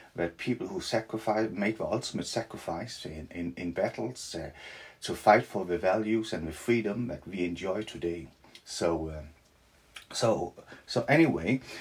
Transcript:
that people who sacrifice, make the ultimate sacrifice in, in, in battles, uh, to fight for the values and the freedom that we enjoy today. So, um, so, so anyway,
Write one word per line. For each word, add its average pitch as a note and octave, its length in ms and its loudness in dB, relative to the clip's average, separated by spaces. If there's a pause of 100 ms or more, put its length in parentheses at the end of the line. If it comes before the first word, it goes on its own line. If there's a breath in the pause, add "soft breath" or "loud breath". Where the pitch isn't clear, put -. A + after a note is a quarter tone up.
(160 loud breath)
that E2+ 220 -2
people - 280 -2
who - 160 -4
sacrifice, A2 720 0
make G2+ 260 0
the - 80 -2
ultimate - 400 -2
sacrifice - 800 -6
in, D#2 240 -10
in, E2+ 280 -6
in F2 160 -4
battles, - 640 -4
uh, D#2 140 -6 (520 loud breath)
to - 120 -6
fight A2+ 320 8
for G2 200 -4
the F2 120 0
values G#2+ 560 2
and D#2+ 140 -4
the D#2 40 -6
freedom A2+ 560 0
that E2+ 200 -8
we F2+ 180 -2
enjoy F#2 380 -2
today. E2+ 440 -6 (380 loud breath)
So, E2 440 0
um, D2+ 200 -10 (840)
so, F#2+ 420 2 (340 loud breath)
so - 200 0
anyway, C3 540 6 (200 loud breath)